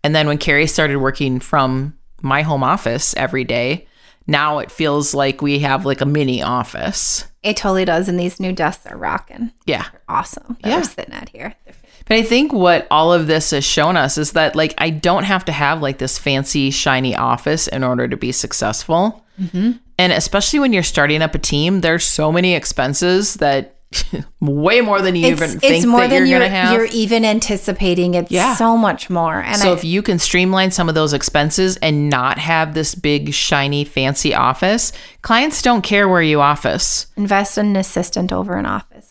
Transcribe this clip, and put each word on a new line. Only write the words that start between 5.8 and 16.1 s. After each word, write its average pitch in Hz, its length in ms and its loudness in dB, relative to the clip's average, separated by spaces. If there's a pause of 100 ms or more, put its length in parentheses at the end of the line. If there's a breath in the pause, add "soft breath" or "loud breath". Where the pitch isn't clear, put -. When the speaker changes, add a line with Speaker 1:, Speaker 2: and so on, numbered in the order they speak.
Speaker 1:
like, 139 160 0
a 135 40 2
mini 139 360 0
office. - 840 -4 (180)
Speaker 2:
It 208 140 -2
totally 190 280 0
does. 175 220 0
And 180 120 -2
these 175 200 -4
new 185 140 -4
desks 170 320 -4
are - 120 -16
rocking. - 540 -6 (140)
Speaker 1:
Yeah. - 260 -2
Speaker 2:
They're - 160 -20
awesome - 540 -6
that 214 80 -6
Speaker 1:
Yeah. 285 80 0
Speaker 2:
we're 349 60 -2
sitting - 300 -10
at - 160 -14
here. 175 240 -16 (120)
They're - 80 -20 (340 soft breath)
Speaker 1:
But 226 100 4
I 226 60 4
think 269 300 2
what 175 360 4
all 160 240 4
of 165 140 2
this 156 240 2
has 139 140 0
shown 160 320 2
us 143 200 0
is 151 140 -2
that, 156 240 2
like, 160 220 0
I 165 120 -2
don't 170 360 0
have 190 200 -2
to 160 60 -4
have, 147 300 0
like, 135 180 -4
this 131 180 -4